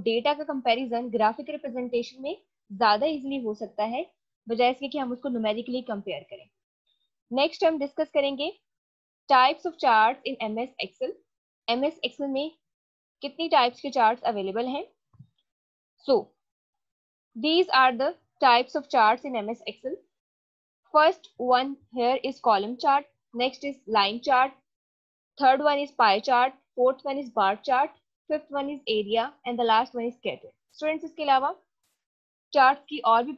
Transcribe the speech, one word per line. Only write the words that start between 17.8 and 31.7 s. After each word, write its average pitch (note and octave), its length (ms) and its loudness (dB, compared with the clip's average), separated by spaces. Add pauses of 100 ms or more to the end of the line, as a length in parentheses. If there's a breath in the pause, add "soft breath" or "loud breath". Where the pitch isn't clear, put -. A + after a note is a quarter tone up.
the C#4+ 80 -2 (340)
types B3 380 4
of C#4+ 60 -18
charts A#3 380 2
in B3+ 140 -6
M G#3 100 -6
S A3+ 220 -10
Excel। C4 240 -10 (960)
First D#4 380 4 (220)
one C4+ 220 0 (200)
here B3 280 0
is C4+ 160 -6
column A3 380 0
chart, C#4+ 320 0 (240)
next B3+ 380 -4
is C4+ 160 -14
line G#3+ 420 0
chart, C4 240 2 (840)
third C4+ 340 4
one C#4+ 160 0
is - 160 -20
pie G#3 160 4
chart, B3+ 340 2 (220)
fourth C4 360 2
one C4+ 60 -4
is C4 220 -10
bar G3 160 2 (140)
chart, C4+ 280 0 (320)
fifth D4+ 260 -4
one C#4 140 -4
is C#4+ 180 -10
area G#3+ 360 0 (220)
and A#3+ 140 -6
the B3 100 2
last A#3 280 2
one A#3 120 -4
is A#3+ 80 -12
scatter। - 320 -10 (240)
स्टूडेंट्स, D#4 320 -6
इसके D#4+ 180 -10
अलावा C4+ 260 2 (1040)